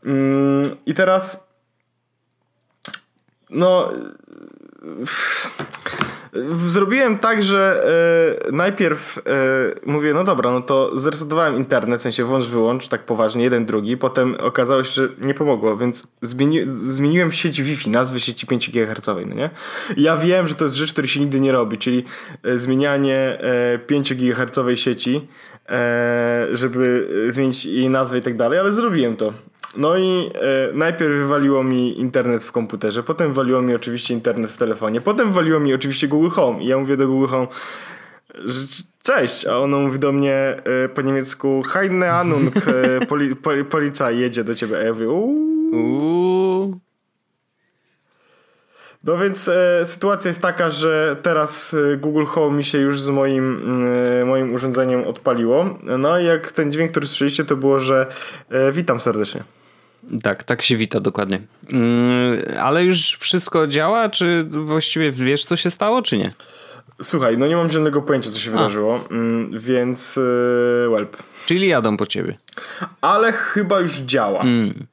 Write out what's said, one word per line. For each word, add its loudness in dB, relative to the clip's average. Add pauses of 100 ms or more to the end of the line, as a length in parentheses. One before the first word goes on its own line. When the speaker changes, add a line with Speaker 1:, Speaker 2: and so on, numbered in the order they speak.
Speaker 1:
Mm, 2 (140)
i -2
teraz... 0 (2000)
No, 2 (1160)
w-, -4 (1160)
zrobiłem 2
tak, 2
że, 2 (640)
e, -2
najpierw, -2
e, -12 (640)
mówię, 0
no 2
dobra, 0
no 0
to 0
zresetowałem -2
internet, 0
w -8
sensie -2
włącz, 0
wyłącz, 0
tak -4
poważnie, 0
jeden, 2
drugi, -2
potem 0
okazało 0
się, -6
że 0 (120)
nie -2
pomogło, 0
więc -4 (140)
zmieni-, 0
zmieniłem 0
sieć -2
Wi-Fi, -4
nazwę 0
sieci -6
pięciogigahercowej, -2
no -10
nie? -4 (480)
I 4
ja 4
wiem, 2
że -4
to -2
jest 0
rzecz, -4
której -2
się -2
nigdy 0
nie 4
robi, 0
czyli, 0 (400)
e, 0
zmienianie, 2 (240)
e, 0
pięciogigahercowej 0
sieci, -2 (420)
e, 0
żeby, 0 (200)
e, 0
zmienić 0
jej 0
nazwę 0
i 0
tak -4
dalej, 2
ale 0
zrobiłem 0
to. -2 (440)
No 2
i, 0
e, 0
najpierw 0
wywaliło 2
mi 0
internet 0
w -16
komputerze, -4
potem -2
wywaliło 2
mi 2
oczywiście -4
internet -2
w -18
telefonie, -2
potem 2
wywaliło 2
mi 2
oczywiście -2
Google 2
Home 0
i -2
ja 2
mówię 0
do 2
Google 2
Home, 0 (1000)
że -6
c-, -14 (200)
cześć, 0
a 0
ono 0
mówi 0
do 2
mnie, 2
e, -2
po -2
niemiecku, -2
„Heine 0
Anung, 2
e, 2
Speaker 2:
<laughs> -14
Speaker 1:
poli-, 0
poli-, -2
policja 0
jedzie 0
do -4
ciebie”, -4
a 0
ja 0
mówię, -2
„Uuu”. 0
Speaker 2:
Uuu. 0 (2250)
Speaker 1:
No 0
więc, 0
e, 4
sytuacja -2
jest -4
taka, 0
że 2
teraz, 0 (180)
e, 0
Google 0
Home 2
mi 0
się 0
już 2
z -2
moim, 0
mm, 0 (340)
e, 2
moim 0
urządzeniem 0
odpaliło. 2
No 0
i 2
jak 0
ten 0
dźwięk, 0
który -2
słyszeliście, 0
to 2
było, 4
że, 2 (440)
e, 2
„Witam 0
serdecznie”. -2 (800)
Speaker 2:
Tak, -2
tak -2
się 2
wita, 0
dokładnie. -2 (280)
Mm, 2 (180)
ale 2
już 2
wszystko 0
działa, 2
czy 0
właściwie 0
wiesz, 0
co 0
się -2
stało, 0
czy 0
nie? -2 (720)
Speaker 1:
Słuchaj, 2
no 2
nie 2
mam 2
zielonego 2
pojęcia, 0
co -6
się -6
Speaker 2:
A. -4
Speaker 1:
wydarzyło, 0 (120)
mm, -2
więc, -2
e, 2
welp. -2 (280)
Speaker 2:
Czyli 2
jadą 2
po 0
ciebie. -6 (640)
Speaker 1:
Ale 4
chyba 0
już 0
działa. 0
Speaker 2:
Mm. 0